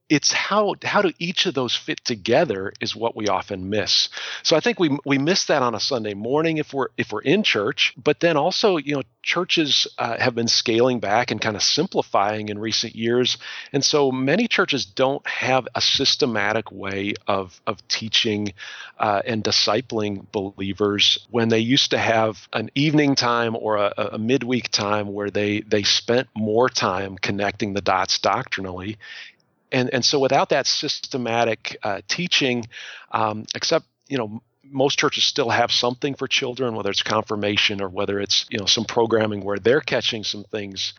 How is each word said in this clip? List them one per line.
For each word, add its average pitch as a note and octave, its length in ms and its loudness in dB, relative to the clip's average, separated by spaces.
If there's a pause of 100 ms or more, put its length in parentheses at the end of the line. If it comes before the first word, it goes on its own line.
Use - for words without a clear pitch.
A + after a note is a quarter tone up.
it's - 240 2
how, G3+ 500 0
how D#3+ 200 0
do F#3+ 160 2
each F3 260 -2
of F3 80 -2
those B2 240 0
fit - 260 -6
together A2+ 760 0
is A2 160 -6
what A2+ 180 -2
we G#2+ 140 -4
often F#2 400 -4
miss. G2+ 400 2 (340)
So E3 140 4
I D#3 40 4
think A#3+ 200 0
we, D3 240 2
we C#3 140 2
miss D#3+ 280 2
that D3+ 160 4
on A#2+ 120 0
a G2+ 60 -4
Sunday G#2+ 340 -2
morning D3 420 0
if D3 160 -4
we're, C3+ 240 -2
if - 160 -4
we're G#2+ 80 -4
in F#3+ 220 2
church. A#2 500 0 (100)
But D3 180 2
then E3 180 4
also, F3+ 400 2
you C#3+ 160 -4
know, C3+ 80 -2 (200)
churches, D#3+ 640 0 (120)
uh, A#2 200 -2
have B2 160 2
been A2+ 140 0
scaling A#2 500 4
back G#2 320 2
and A2 120 -4
kind A2 140 -2
of F#2 60 -4
simplifying G#2+ 880 0
in G#2 100 -6
recent A2 380 -4
years. A#2 400 2 (340)
And C#3 140 0
so C#3+ 260 4
many C#3 380 0
churches D3 380 0
don't C3+ 400 0
have B2+ 480 0
a A2 80 -2
systematic A2 880 0
way G2 400 -4 (140)
of, G2 400 -2
of - 200 -6
teaching, G#2 680 -2 (440)
uh, G#2+ 280 2
and A2+ 180 -2
discipling G#2+ 880 0
believers G2+ 960 0
when A2+ 200 2
they A2+ 100 4
used B2 300 2
to B2+ 80 2
have A2 560 0
an A2 200 -4
evening D3 400 4
time A#2 400 0
or G#2+ 220 -2
a, G2+ 160 2 (200)
a A2+ 60 -6
midweek B2 520 0
time G#2 420 -2
where G2+ 180 -4
they, G#2 300 0
they G#2+ 220 0
spent A#2+ 520 0
more A2 360 2
time G2 480 -2
connecting G2+ 560 -4
the G2 80 -2
dots F#2 360 0
doctrinally. G2 800 -4 (760)
And, B2+ 200 0
and A#2+ 120 0
so D3+ 140 2
without C3+ 320 4
that C#3 160 2
systematic, A#2 1160 -2
uh, G2+ 260 -4
teaching, B2+ 580 0 (460)
um, A2 320 -2 (100)
except, D#3+ 320 0 (220)
you C#3 100 -4
know, A#2 60 -2
m-, G#2+ 160 -10 (320)
most C#3 260 2
churches - 260 2
still B2 260 0
have A2+ 220 2
something B2 420 -2
for C3 140 -6
children, B2 460 -2
whether G2+ 160 -2
it's F#2+ 120 -2
confirmation G#2 800 0
or G2 80 -4
whether G2+ 320 -2
it's, - 300 0
you A#2 80 -4
know, G2 80 -4
some A2 180 2
programming A2 580 2
where G2+ 160 -2
they're A2+ 220 4
catching A2+ 440 -2
some G#2 200 -6
things. G2 540 -8